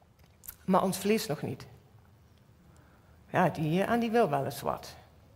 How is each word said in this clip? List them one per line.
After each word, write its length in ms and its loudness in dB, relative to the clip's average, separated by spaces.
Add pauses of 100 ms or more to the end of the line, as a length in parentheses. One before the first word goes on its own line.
(640)
maar 180 4
ons 160 0
vlees 280 0
nog 160 -4
niet. 240 -8 (1600)
Ja, 180 4
die, 340 0
en 180 0
die 100 -2
wil 200 4
wel 140 0
eens 160 -6
wat. 340 -6 (420)